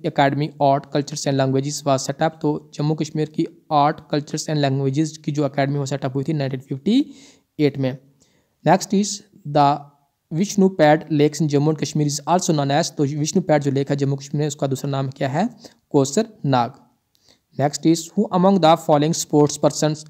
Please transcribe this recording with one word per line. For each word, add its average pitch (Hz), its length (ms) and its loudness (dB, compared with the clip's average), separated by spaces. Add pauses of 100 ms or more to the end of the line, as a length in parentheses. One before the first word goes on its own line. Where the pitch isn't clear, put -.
Academy 143 420 0 (140)
Art, 139 200 4 (140)
Cultures 147 280 -4
and 143 100 0
Languages 135 540 -2
was 135 200 0
set - 140 -8
up? 160 100 0 (100)
तो 151 320 -4
जम्मू 151 220 -2
कश्मीर 156 340 -4
की 160 180 -4 (240)
आर्ट, 151 280 2 (120)
कल्चर्स 151 340 -4
and 156 120 -2
लैंग्वेजेस 139 600 0
की - 140 -6
जो 147 140 -2
एकेडमी 139 340 -2
वो 139 60 -4
सेटअप 135 300 -6
हुई 139 80 -2
थी 160 100 -4
नाइनटीन 135 260 -4
फिफ्टी 196 460 -2 (540)
एट 139 180 2
में। 131 200 -2 (680)
Next 185 260 2
is 202 140 0 (400)
the 143 300 4 (560)
Vishnupad 175 680 2
lakes 151 420 0
in 160 60 2
Jammu 143 200 2
and 156 100 0
Kashmir 151 280 -2
is 147 140 -4
also 180 300 0
known 143 220 0 (100)
as, - 140 -6
तो 156 80 -2
विष्णुपैड 151 600 0
जो 139 80 -2
लेक 135 180 -2
है 147 60 0
जम्मू 139 200 -2
कश्मीर 139 240 -6
में 151 80 0
उसका 143 200 -4
दूसरा 139 240 -4
नाम 139 180 -4
क्या 135 200 -4
है? 170 200 -2 (400)
कोसर 143 380 0 (180)
नाग। 127 280 0 (840)
Next 147 260 -2
is, 165 140 4
who - 400 -2
among 190 200 4
the 160 180 6 (120)
following 156 380 2
sports 147 380 2
persons 151 440 -2